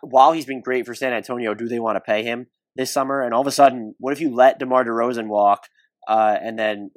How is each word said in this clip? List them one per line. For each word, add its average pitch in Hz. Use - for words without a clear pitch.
while 135
he's 156
been 131
great 123
for 117
San 127
Antonio, 117
do 117
they 117
wanna 110
pay 110
him 120
this 127
summer? 139
And 120
all 120
of 139
a 139
sudden, 127
what 131
if 143
you 151
let 127
DeMar 127
DeRozan 117
walk, 101
uh, 107
and 113
then 104